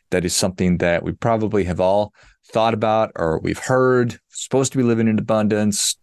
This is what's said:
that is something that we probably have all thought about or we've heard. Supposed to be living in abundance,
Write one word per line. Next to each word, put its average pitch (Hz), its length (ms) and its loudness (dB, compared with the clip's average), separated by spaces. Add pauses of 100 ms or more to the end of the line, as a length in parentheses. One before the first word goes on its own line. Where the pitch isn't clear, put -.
(100)
that 90 160 0
is - 80 -2
something 90 440 0
that 85 240 0
we 85 100 -6
probably 107 520 0
have 87 160 -4
all 101 320 0 (380)
thought 113 220 0
about 110 420 0
or 80 260 -2
we've 90 180 -4
heard. 127 600 2 (120)
Supposed - 420 -4
to 135 60 -4
be 127 60 2
living 113 240 2
in 107 100 2
abundance, 104 840 0